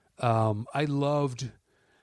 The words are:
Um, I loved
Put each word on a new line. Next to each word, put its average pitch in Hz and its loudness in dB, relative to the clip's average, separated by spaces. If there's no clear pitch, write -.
Um, 110 2
I 147 0
loved 143 -2